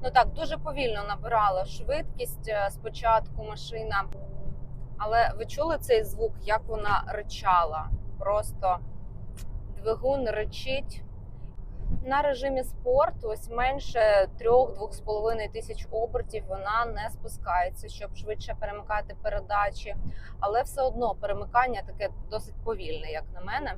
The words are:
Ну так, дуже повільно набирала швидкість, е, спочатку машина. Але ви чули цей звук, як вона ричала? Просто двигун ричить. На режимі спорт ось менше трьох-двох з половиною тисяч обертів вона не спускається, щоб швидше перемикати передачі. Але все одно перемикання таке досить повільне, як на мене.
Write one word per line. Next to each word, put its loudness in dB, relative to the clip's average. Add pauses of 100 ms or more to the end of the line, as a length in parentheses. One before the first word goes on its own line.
Ну 0
так, 8
дуже -2
повільно -2
набирала 2
швидкість, -2
е, 0
спочатку 2
машина. -4 (920)
Але 4
ви -4
чули 0
цей 4
звук, 0
як 2
вона 2
ричала? 2 (280)
Просто 0 (1040)
двигун 0
ричить. -2 (1000)
На 2
режимі 2
спорт 4
ось -4
менше 4 (100)
трьох-двох 4
з -8
половиною -2
тисяч -6
обертів -2
вона 0
не -4
спускається, -2
щоб -8
швидше -4
перемикати -4
передачі. 0 (440)
Але 2
все -2
одно 2
перемикання 0
таке -4 (220)
досить -6
повільне, -4
як -4 (100)
на -6
мене. -4